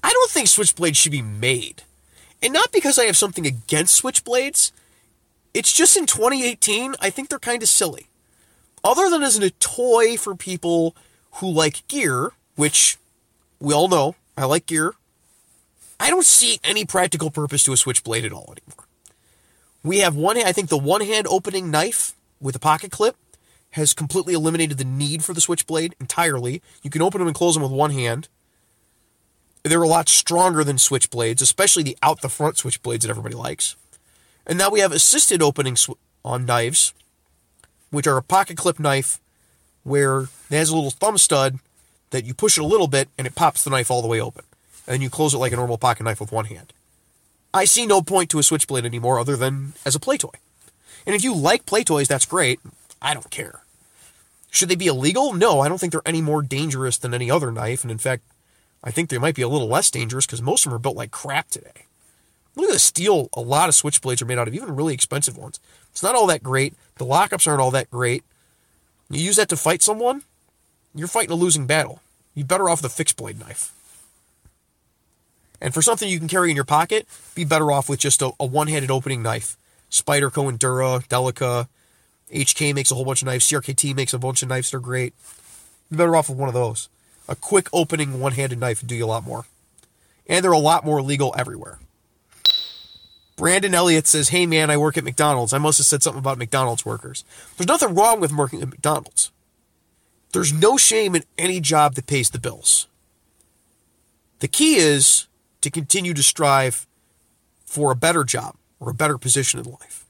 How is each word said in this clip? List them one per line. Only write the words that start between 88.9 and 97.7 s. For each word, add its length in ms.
you 100
a 20
lot 180
more. 220
And 180
they're 80
a 60
lot 260
more 160
legal 380
everywhere. 400
Brandon 380
Elliott 320
says, 220
"Hey 180
man, 240
I 60
work 220
at 60
McDonald's." 500
I 40
must 200
have 80
said 160
something 160
about 180
McDonald's 480
workers. 400
There's 120
nothing 260